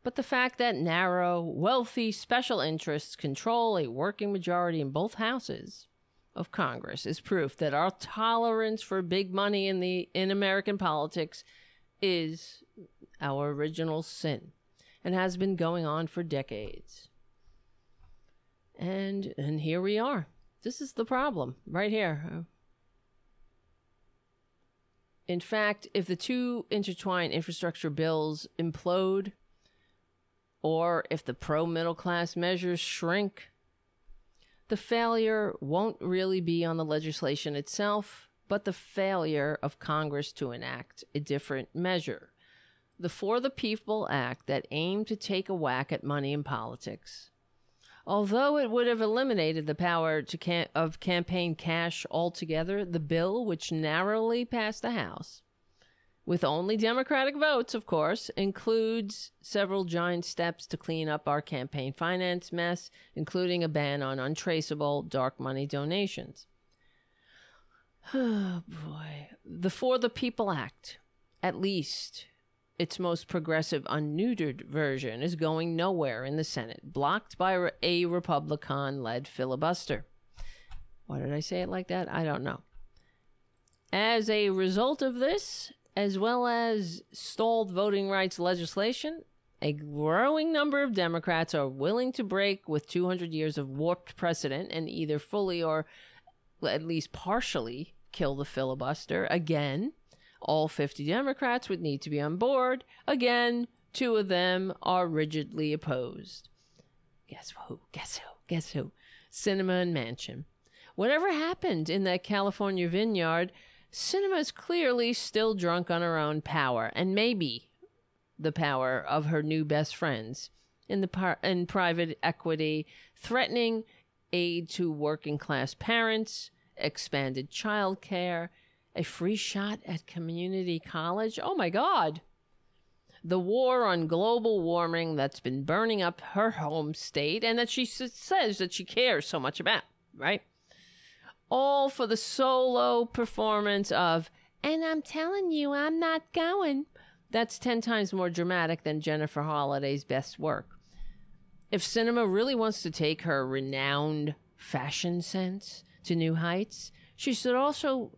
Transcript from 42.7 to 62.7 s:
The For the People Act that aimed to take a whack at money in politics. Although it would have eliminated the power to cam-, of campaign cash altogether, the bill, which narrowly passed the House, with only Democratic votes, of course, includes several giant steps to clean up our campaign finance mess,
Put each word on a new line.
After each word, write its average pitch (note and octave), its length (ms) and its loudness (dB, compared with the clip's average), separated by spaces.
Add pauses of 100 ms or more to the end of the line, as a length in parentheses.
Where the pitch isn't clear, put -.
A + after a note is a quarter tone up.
The F3 120 -4
For G#3+ 300 0
the C4 100 0
People G#3+ 600 -2
Act C3 360 -2
that C#3 240 -2
aimed F#3 380 -2
to G#3+ 80 -2
take F#3+ 340 -4
a F#3+ 40 -2
whack C#3 380 -2
at D3+ 100 -4
money C#3+ 300 -2
in D3 100 -2
politics. A#2 880 -10 (760)
Although A3 520 4
it B3+ 120 2
would A#3+ 160 4
have A#3+ 140 2
eliminated G#3 680 2
the D3+ 80 0
power D#3+ 460 2
to - 180 -8
cam-, E3+ 360 0
of D#3+ 260 0
campaign F3 540 0
cash E3+ 560 -2
altogether, E3+ 720 0
the E3+ 160 -2
bill, E3+ 460 0
which E3+ 260 -4
narrowly G#3 720 2
passed A3 380 -2
the A#3 80 -4
House, D3+ 500 -6 (880)
with F3 180 2
only F3 320 2
Democratic C4 580 2
votes, C#4+ 400 2
of A3 120 -4
course, E3 440 0
includes A3 1080 0
several G3 440 0
giant F3 420 0
steps - 400 -4
to - 100 -8
clean D#3+ 320 -2
up D3+ 180 -2
our D3 140 2
campaign C3+ 540 -6
finance F3+ 580 -2
mess, E3+ 380 -2 (240)